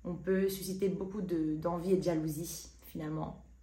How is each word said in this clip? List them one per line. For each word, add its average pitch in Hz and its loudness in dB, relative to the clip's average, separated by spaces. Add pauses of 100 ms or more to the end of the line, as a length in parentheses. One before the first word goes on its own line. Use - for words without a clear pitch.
on 175 -4
peut 190 4
susciter 190 0
beaucoup 196 -2
de, 160 2
d'envie 170 0
et 180 6
de 156 2
jalousie, 160 -2 (140)
finalement. 156 -6 (180)